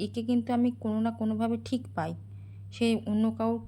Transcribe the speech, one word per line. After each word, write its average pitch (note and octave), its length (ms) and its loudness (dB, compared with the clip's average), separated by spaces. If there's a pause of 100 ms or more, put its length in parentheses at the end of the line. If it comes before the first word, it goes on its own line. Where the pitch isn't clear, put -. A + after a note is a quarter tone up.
একে G#3 240 -4
কিন্তু A#3+ 240 2
আমি A#3+ 160 4 (100)
কোনো G#3+ 220 0
না A3+ 100 2
কোনোভাবে A3+ 540 0
ঠিক B3 160 0 (140)
পাই, E3 160 0 (600)
সে - 140 0 (200)
অন্য G#3 200 4 (120)
কারোর A3+ 300 2